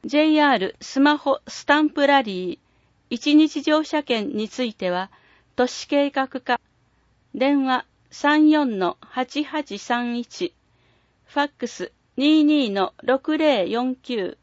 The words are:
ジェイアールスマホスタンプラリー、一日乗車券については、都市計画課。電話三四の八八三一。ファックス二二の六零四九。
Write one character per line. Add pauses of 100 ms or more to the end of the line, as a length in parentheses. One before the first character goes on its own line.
ジ
ェ
イ
ア
ー
ル
ス
マ
ホ
ス
タ
ン
プ
ラ
リ
ー、 (500)
一
日
乗
車
券
に
つ
い
て
は、 (460)
都
市
計
画
課。 (760)
電
話 (260)
三
四
の
八
八
三
一。 (720)
フ
ァ
ッ
ク
ス (240)
二
二
の
六
零
四
九。